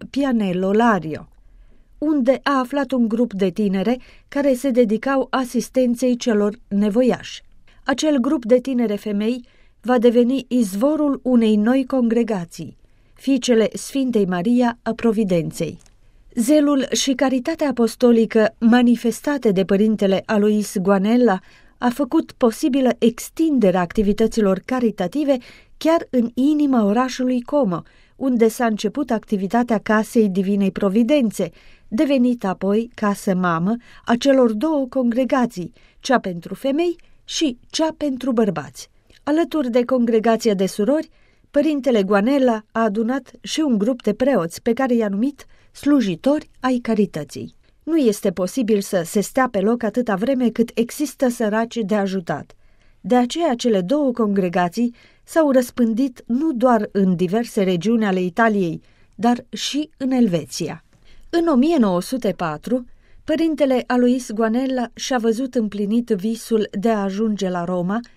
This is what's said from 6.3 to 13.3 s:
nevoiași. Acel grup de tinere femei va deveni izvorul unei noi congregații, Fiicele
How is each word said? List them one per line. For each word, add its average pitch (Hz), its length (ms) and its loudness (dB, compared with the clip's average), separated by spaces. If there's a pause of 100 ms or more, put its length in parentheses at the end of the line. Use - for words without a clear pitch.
nevoiași. 208 760 0 (420)
Acel 285 340 0
grup 254 280 0
de 247 140 4
tinere 240 360 -2
femei 214 500 -4 (360)
va 247 160 0
deveni 240 500 4
izvorul 262 760 0
unei 226 320 4
noi 247 300 2
congregații, 226 920 -2 (360)
Fiicele 247 600 0